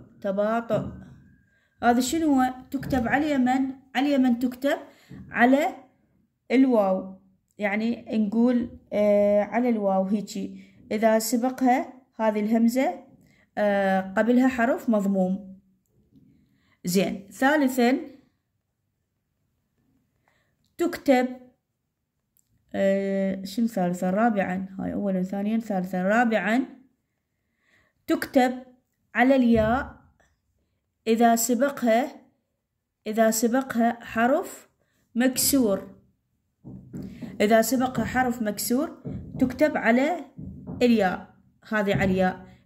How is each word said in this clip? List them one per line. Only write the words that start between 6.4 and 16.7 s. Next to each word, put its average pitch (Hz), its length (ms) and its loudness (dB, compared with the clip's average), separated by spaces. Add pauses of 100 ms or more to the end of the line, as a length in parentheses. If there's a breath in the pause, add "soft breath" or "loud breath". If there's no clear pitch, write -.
الواو، 208 720 2 (360)
يعني 220 600 -4
نقول، 233 640 0 (140)
آه، 208 480 4
على 240 280 0
الواو 196 340 0
هيجي 196 600 -6 (280 loud breath)
إذا 220 280 2
سبقها 254 720 0 (220)
هذه 220 240 0
الهمزة، 233 640 0 (540 soft breath)
آه، 196 440 2
قبلها 220 460 2
حرف 254 420 0
مضموم. 190 680 0 (1300)